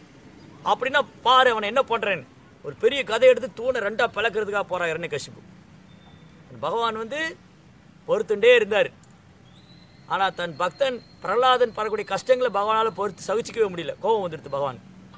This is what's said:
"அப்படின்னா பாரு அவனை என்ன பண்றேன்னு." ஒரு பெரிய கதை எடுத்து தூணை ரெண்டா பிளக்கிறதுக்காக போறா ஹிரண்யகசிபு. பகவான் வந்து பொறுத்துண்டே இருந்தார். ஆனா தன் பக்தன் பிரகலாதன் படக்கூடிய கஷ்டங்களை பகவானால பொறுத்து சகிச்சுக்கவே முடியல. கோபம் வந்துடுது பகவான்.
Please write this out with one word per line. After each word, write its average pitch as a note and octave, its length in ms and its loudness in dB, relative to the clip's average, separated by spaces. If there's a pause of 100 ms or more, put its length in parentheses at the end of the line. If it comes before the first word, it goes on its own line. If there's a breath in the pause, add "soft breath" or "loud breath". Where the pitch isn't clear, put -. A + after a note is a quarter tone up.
(640)
"அப்படின்னா B3 340 0 (240)
பாரு B3+ 260 6
அவனை G#3+ 180 -2
என்ன B3 200 2
பண்றேன்னு." G#3 380 -2 (380)
ஒரு - 120 -12
பெரிய B3+ 280 0
கதை A3+ 260 4
எடுத்து A#3+ 240 2
தூணை B3 280 -4
ரெண்டா G#3+ 340 -2
பிளக்கிறதுக்காக G3+ 540 -2
போறா F3 160 -2
ஹிரண்யகசிபு. D#3+ 560 -6 (1200)
பகவான் A3 380 -4
வந்து C#4+ 400 -8 (720)
பொறுத்துண்டே G#3+ 480 4
இருந்தார். G#3 500 0 (1000)
ஆனா F#3 240 0
தன் F3 260 -8
பக்தன் A#3+ 460 -2 (220)
பிரகலாதன் A#3+ 520 2
படக்கூடிய G#3+ 300 -4
கஷ்டங்களை G#3+ 560 0
பகவானால A3 280 0
பொறுத்து G3 380 -6
சகிச்சுக்கவே A3 440 -2
முடியல. E3 280 -8
கோபம் G3 320 0
வந்துடுது D3 120 -14
பகவான். C#3 360 -6 (380)